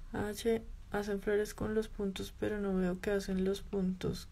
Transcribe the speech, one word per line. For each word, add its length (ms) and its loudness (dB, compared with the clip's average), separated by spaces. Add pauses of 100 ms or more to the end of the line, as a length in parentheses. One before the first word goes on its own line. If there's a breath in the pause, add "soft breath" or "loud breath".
(120)
H, 500 2 (280)
hacen 300 0
flores 340 2
con 220 0
los 100 4
puntos, 540 -4
pero 180 0
no 160 2
veo 260 2
que 120 0
hacen 320 2
los 180 0
puntos. 680 -2